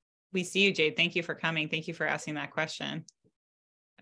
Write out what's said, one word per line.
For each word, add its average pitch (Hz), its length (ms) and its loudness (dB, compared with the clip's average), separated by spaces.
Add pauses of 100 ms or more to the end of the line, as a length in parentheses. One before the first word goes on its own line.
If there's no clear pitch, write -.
(320)
We 185 140 0
see 190 160 2
you, 196 120 6
Jade. 156 220 4
Thank 170 200 2
you 175 80 2
for 160 120 -4
coming. 160 320 0
Thank 160 220 -4
you 165 40 -6
for 160 140 -2
asking 151 280 -2
that 143 160 -6
question. 156 520 -4 (1000)